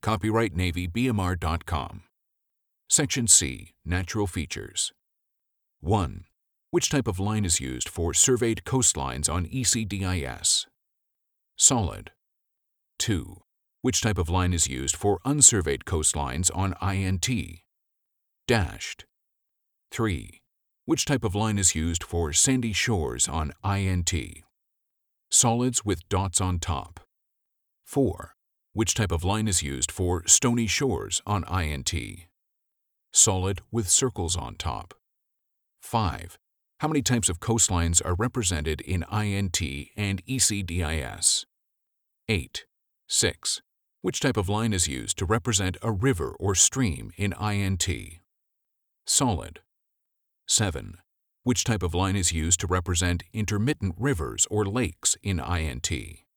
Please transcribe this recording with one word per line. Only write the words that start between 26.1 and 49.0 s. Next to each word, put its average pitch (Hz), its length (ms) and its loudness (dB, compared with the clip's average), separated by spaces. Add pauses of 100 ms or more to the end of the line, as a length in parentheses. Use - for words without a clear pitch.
dots 95 320 0
on 90 160 0
top. - 420 -6 (840)
Four, - 480 0 (400)
which 107 180 0
type 95 200 0
of 82 120 -2
line 107 240 2
is 85 140 2
used 67 280 -6
for 90 360 -2
stony 120 400 4
shores 92 600 -2
on 104 220 -2
I 87 160 0
N 73 200 -4
T? 57 420 -6 (880)
Solid 95 480 4 (100)
with 113 160 0
circles - 480 2
on 57 200 -8
top. - 360 -6 (880)
Five, 85 560 -2 (440)
how 151 80 -2
many 151 120 2
types - 300 2
of - 100 -4
coastlines 87 640 2
are 90 100 0
represented 85 680 0
in 87 260 -2
I 104 200 0
N 98 200 0
T 71 480 -4
and 98 300 -2
E 127 120 -4
C 101 240 2
D 87 200 -2
I 80 140 0
S? 60 500 0 (840)
Eight. - 380 -2 (400)
Six, - 560 -2 (400)
which - 180 -2
type 131 160 2
of 95 140 0
line 107 240 0
is 90 120 2
used 64 300 -4
to - 80 -2
represent 101 560 0
a 113 100 -2
river 98 480 0
or 98 160 0
stream 73 600 0
in 98 160 -2
I 104 240 -2
N 95 220 0
T? 82 420 -6 (840)